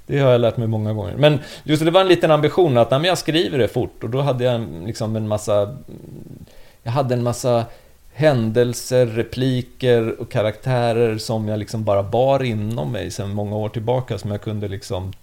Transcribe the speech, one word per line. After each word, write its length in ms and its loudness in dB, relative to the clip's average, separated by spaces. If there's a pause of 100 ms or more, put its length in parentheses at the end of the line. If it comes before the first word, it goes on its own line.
det 120 -2
har 140 6
jag 80 6
lärt 160 2
mig 120 0
många 240 -2
gånger. 240 -6
Men 220 4 (260)
just 160 0
det, 40 0
det 60 4
var 100 6
en 80 4
liten 220 6
ambition 480 4
att, 120 4
nej, 100 2
men 80 2
jag 100 2
skriver 400 0
det 100 4
fort, 360 -6
och 60 -6
då 100 -2
hade 240 0
jag 100 2
en, 320 -6
liksom 300 -4
en 120 -4
massa... 480 0 (1040)
Jag 100 -6
hade 220 0
en 80 0
massa 420 0 (480)
händelser, 960 2
repliker 1120 0
och 100 -10
karaktärer 880 0
som 300 -4
jag 100 -2
liksom 260 -6
bara 180 2
bar 400 2
inom 500 -4
mig 180 -6
sedan 240 -6
många 220 -4
år 120 -4
tillbaka, 500 -4
som 120 -8
jag 100 -4
kunde 280 -6
liksom 440 -8 (100)